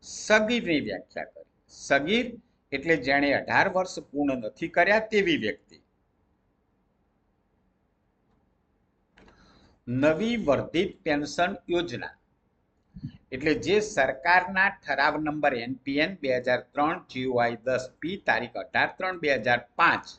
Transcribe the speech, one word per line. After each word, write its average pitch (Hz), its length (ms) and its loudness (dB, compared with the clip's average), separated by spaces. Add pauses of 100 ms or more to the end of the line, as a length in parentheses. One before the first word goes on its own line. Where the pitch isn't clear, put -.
સગીરની 214 760 2
વ્યાખ્યા 95 440 -8
કરી. - 220 -20 (220)
સગીર 170 580 0 (460)
એટલે 156 240 2
જેણે 139 360 2
અઢાર 123 360 2
વર્ષ 185 320 -4
પૂર્ણ 139 360 -2
નથી 120 320 -8
કર્યા 175 300 4
તેવી 202 380 0
વ્યક્તિ. 104 400 -6 (4000)
નવી 160 480 2
વર્ધિત 147 680 -2
પેન્શન 151 500 -2 (160)
યોજના 170 460 -4 (1200)
એટલે 143 220 0
જે 160 260 2
સરકારના 185 920 2
ઠરાવ 147 460 0
નંબર 151 380 0
એન 117 200 -6
પી 139 240 -4
એન 185 220 -2
બે 139 80 -4
હજાર 123 320 0
ત્રણ 156 380 -2 (100)
જી 131 180 -6
ઓ 127 120 -2
આઈ 117 180 0
દસ 120 280 -2 (160)
પી 175 160 -6
તારીખ 117 400 -2
અઢાર 113 320 0
ત્રણ 185 300 -6
બે 151 160 -2
હજાર 120 260 0 (160)
પાંચ 160 300 2 (120)